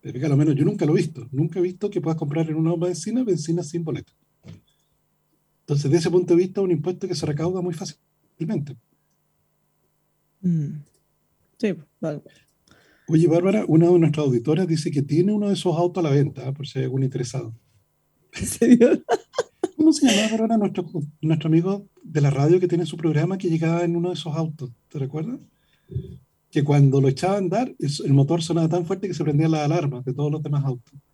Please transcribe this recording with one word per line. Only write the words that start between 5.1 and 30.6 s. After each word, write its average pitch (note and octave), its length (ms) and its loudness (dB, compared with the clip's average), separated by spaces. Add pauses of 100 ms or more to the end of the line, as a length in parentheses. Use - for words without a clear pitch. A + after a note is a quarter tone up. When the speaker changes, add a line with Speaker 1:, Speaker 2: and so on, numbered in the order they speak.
Speaker 1:
Entonces, C#3+ 300 -2
de E3+ 60 6
ese F3 120 0
punto F3 260 4
de F3 80 6
vista, F#3+ 180 -4
un F#3 100 0
impuesto F3+ 360 -4
que F3 80 -4
se - 100 -6
recauda D#3+ 360 -2
muy F3 140 -4
fácilmente. - 1000 -8 (1700)
Speaker 2:
Mm. E3 300 0 (880)
Sí, G#3 140 0 (280)
vale. D3+ 200 -6 (840)
Speaker 1:
Oye, D#3+ 200 4
Bárbara, F3+ 400 2
una D#3+ 220 6
de F3+ 100 6
nuestras D3+ 260 2
auditoras D3+ 420 0
dice D#3+ 240 -2
que C#3 120 -2
tiene E3+ 280 2
uno G#3 180 0
de G3 40 0
esos F3 240 -2
autos F3 260 0
a D#3 60 0
la C#3 60 2
venta, C3 340 0
¿eh? C3+ 40 -6
Por C#3 140 -10
si - 120 -8
hay C3 60 -2
algún C3 180 -2
interesado. A#2+ 500 -6 (800)
Speaker 2:
¿En - 120 -8
serio? - 580 6 (720)
Speaker 1:
¿Cómo D#4 160 6
se - 120 2
llama, G#3+ 260 4
Bárbara, A3 260 0
nuestro, F#3 280 0 (360)
nuestro D#3 260 0
amigo F#3 400 2 (160)
de D#3+ 180 -4
la C#3+ 80 4
radio D3+ 300 4
que F3+ 80 0
tiene E3+ 180 0
su D#3+ 120 -10
programa E3 400 0
que F#3 120 -4
llegaba E3 360 0
en E3+ 100 0
uno E3+ 140 -2
de F3+ 60 -6
esos D#3 200 -8
autos? D#3 360 -6 (180)
¿Te D3+ 100 -10
recuerdas? D#3 400 -8 (1080)
Que D3 140 0
cuando C#3+ 380 4
lo C3+ 80 4
echaba F3 260 -2
a G#3 40 -2
andar, G3+ 400 -2
es-, C#3+ 200 -6
el C#3+ 140 0
motor C#3+ 280 2
sonaba E3 280 0
tan F3 160 0
fuerte F#3+ 220 -6
que F3+ 60 -6
se D#3+ 100 -6
prendían D3+ 280 2
las D#3 140 0
alarmas D3 400 -2
de B2+ 80 -6
todos D3 180 -2
los D#3 100 -6
demás C#3+ 220 -2